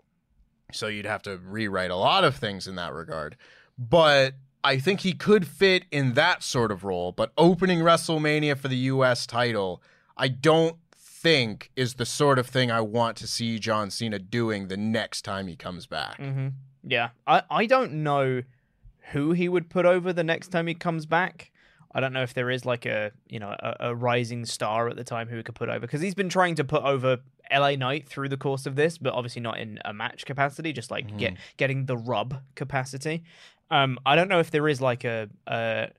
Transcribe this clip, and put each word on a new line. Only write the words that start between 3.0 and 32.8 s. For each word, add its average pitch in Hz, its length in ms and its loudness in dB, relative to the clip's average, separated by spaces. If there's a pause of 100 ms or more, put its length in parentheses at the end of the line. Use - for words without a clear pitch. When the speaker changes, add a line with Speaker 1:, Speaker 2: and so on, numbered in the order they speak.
Speaker 1:
But 139 580 6 (280)
I 139 160 2
think 180 220 0
he 190 120 0
could 202 320 4
fit 185 460 4
in 135 220 2
that 165 300 4
sort 113 280 0
of 92 140 -8
role. 90 260 -2
But 110 260 -2
opening 175 420 6
WrestleMania 151 800 4
for 135 120 -6
the 127 80 0
U 131 260 2
S 127 240 2
title, 110 560 -2 (340)
I 135 120 0
don't 160 480 2 (180)
think 131 800 0
is 123 200 -2
the 120 100 -4
sort 139 340 4
of 120 80 0
thing 127 240 0
I 113 100 2
want 113 360 0
to 113 100 -12
see 117 320 -4
John 107 320 -2
Cena 107 280 -4
doing 107 500 -2
the 95 80 -6
next 110 460 -2
time 98 240 -6
he 82 80 -10
comes 87 300 -12
back. 65 340 -8
Speaker 2:
Mm-hmm. 135 300 -6 (340)
Yeah. 117 260 -2 (180)
I, 170 220 6
I 175 160 2
don't 214 380 0
know 135 400 0 (680)
who 147 220 0
he 175 160 0
would 180 200 0
put 180 160 2
over 180 280 4
the 170 100 0
next 165 260 -2
time 170 180 -2
he 165 80 -2
comes 160 300 -4
back. 165 460 -2 (440)
I 123 40 -2
don't 131 140 -2
know 131 100 -2
if 120 100 -6
there 123 160 -2
is, 127 160 -4
like, 123 200 -2
a, 107 260 -2 (160)
you 120 120 -12
know, 101 100 -10 (100)
a, 117 220 -6
a 120 140 -2
rising 120 500 -2
star 117 440 -2
at - 60 -8
the 123 80 -10
time 117 240 -8
who 117 100 -10
he 113 60 -8
could 117 120 -12
put 117 140 -4
over, 113 160 -4
'cause 143 160 -6
he's 190 140 -4
been 185 140 -2
trying 175 260 2
to 151 80 0
put 139 200 0
over 131 360 2 (320)
L 143 140 4
A 143 100 2
Knight 135 320 -4
through 139 220 -6
the 135 80 -4
course 135 280 -4
of 139 100 -6
this, 160 220 2
but 131 160 -2
obviously 120 300 -6
not 113 160 -6
in 107 260 -10
a 107 80 -8
match 110 320 -8
capacity, 143 480 -4
just, 131 160 -10
like, 107 160 -6 (120)
get, 104 160 -2
Speaker 1:
Mm-hmm. 92 80 -16 (160)
Speaker 2:
getting 135 280 0
the 131 120 -2
rub 120 440 -4 (140)
capacity. 139 680 -6 (460)